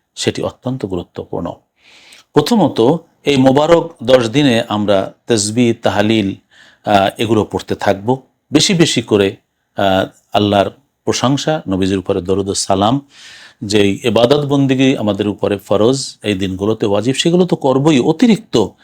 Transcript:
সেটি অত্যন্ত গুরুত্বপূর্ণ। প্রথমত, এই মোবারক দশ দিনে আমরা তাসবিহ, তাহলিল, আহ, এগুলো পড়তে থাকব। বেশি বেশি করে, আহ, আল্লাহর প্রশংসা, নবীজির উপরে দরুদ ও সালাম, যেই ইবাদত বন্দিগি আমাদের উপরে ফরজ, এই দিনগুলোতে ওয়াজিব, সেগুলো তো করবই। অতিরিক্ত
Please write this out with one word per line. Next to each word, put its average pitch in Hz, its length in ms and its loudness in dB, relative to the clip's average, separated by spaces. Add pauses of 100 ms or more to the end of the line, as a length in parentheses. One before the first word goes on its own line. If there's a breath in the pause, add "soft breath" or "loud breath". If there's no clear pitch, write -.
(140)
সেটি - 280 -6
অত্যন্ত 127 440 -8
গুরুত্বপূর্ণ। 90 680 -10 (800 soft breath)
প্রথমত, 147 640 2 (280)
এই 143 120 0
মোবারক 151 680 2
দশ 127 260 4
দিনে 127 400 2
আমরা 101 440 -2 (140)
তাসবিহ, 113 560 0
তাহলিল, 104 520 0 (500 soft breath)
আহ, 101 340 2
এগুলো 113 320 0
পড়তে - 240 -6
থাকব। 104 420 -2 (360)
বেশি 156 220 2
বেশি 156 280 0
করে, 101 340 0 (400)
আহ, 95 300 0 (260)
আল্লাহর 101 380 2 (340)
প্রশংসা, 143 640 -2
নবীজির 95 300 0
উপরে 95 240 -4
দরুদ 95 260 -2
ও 95 60 -4
সালাম, 104 520 -2 (560 loud breath)
যেই 101 420 0
ইবাদত 123 420 2
বন্দিগি 135 500 2
আমাদের 104 320 -2
উপরে 101 300 -4
ফরজ, 117 640 0
এই 104 120 -2
দিনগুলোতে 98 520 -4
ওয়াজিব, 104 280 -2
সেগুলো 175 320 0
তো 170 100 -2
করবই। 135 440 2
অতিরিক্ত 160 640 0 (180 soft breath)